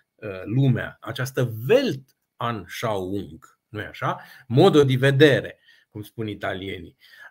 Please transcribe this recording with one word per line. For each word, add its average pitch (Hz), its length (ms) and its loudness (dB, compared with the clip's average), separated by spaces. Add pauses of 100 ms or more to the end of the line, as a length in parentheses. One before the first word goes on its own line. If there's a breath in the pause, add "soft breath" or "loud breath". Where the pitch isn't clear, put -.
(140 soft breath)
uh, 95 300 -12
lumea, 110 560 0
această 127 520 -4 (160)
Weltanschauung, 117 1900 -4 (100)
nu-i 107 160 -10
așa? 135 360 -8 (260 loud breath)
Modul 147 400 6
de 131 100 2
vedere, 131 600 4 (320 soft breath)
cum 104 120 -14
spun 110 240 -10
italienii. 95 720 -8 (340 loud breath)